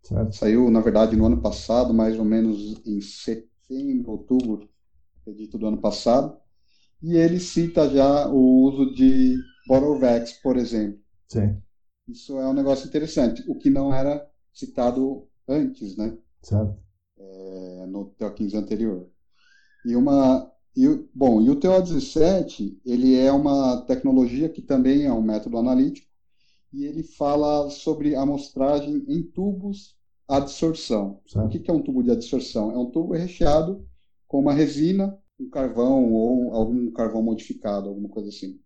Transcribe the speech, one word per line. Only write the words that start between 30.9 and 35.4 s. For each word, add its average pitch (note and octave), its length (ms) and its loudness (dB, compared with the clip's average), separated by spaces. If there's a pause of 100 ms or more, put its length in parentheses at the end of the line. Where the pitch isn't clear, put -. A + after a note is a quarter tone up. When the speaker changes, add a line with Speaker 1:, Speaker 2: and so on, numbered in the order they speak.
Speaker 1:
Certo. G#2+ 200 -4
Speaker 2:
O - 20 -2
que - 120 -6
que - 100 -8
é - 20 0
um D3 100 0
tubo B2+ 200 -2
de A#2+ 80 2
adsorção? A#2 600 -4
É A#2 60 -8
um B2 140 -6
tubo E3 240 -4
recheado E3+ 720 0 (400)
com C#3 120 -2
uma C#3+ 140 2
resina, D#3+ 640 0 (240)